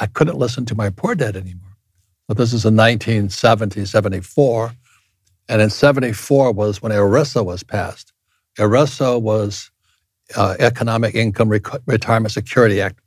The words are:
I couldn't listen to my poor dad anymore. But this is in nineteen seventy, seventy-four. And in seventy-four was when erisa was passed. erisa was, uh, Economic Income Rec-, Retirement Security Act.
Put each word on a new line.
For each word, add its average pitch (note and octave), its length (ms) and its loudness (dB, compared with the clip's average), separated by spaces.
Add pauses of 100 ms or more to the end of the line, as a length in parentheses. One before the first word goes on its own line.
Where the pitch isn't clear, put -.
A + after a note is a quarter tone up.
I G#2 60 -2
couldn't D#3 300 -2
listen B2 280 -4
to A2+ 100 -6
my G#2 140 -2
poor F#3+ 260 -4
dad A2 220 -4
anymore. F#2 400 -16 (500)
But A2 80 -4
this A#2 160 0
is A2+ 140 -2
in A2 100 4
nineteen A2+ 540 2
seventy, G#2+ 560 0
seventy-four. A2 880 0 (720)
And A2 140 2
in G#2+ 80 4
seventy-four C3 840 2
was G#2 300 -2
when A2 100 -4
erisa G#2+ 540 2
was F2+ 180 -8
passed. - 480 -8 (460)
erisa B2 640 2
was, G#2+ 480 -4 (680)
uh, G2+ 200 0
Economic A#2 580 0
Income A2+ 340 0
Rec-, G#2+ 360 -4
Retirement A2+ 460 0
Security G#2 480 2
Act. G2 280 -6